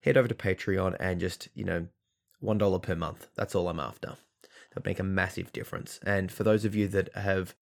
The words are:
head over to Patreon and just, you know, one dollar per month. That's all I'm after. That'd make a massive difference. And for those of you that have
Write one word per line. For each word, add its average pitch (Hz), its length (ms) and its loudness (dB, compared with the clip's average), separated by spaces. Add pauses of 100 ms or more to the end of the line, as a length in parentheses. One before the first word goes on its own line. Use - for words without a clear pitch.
head 139 140 4
over 123 120 6
to 113 60 0
Patreon 95 640 0
and 90 200 0
just, 87 340 -4
you 101 100 -6
know, 85 240 -2 (500)
one 107 200 0
dollar 95 200 4
per 92 160 -2
month. 82 400 -6
That's - 200 -4
all 90 140 2
I'm 82 120 -4
after. - 360 -8 (540)
That'd - 160 -10
make 95 140 -2
a - 20 0
massive 92 500 -2
difference. - 500 -10
And 98 280 0
for - 140 -4
those 107 200 6
of 104 100 0
you 104 140 4
that 92 260 0
have 95 480 0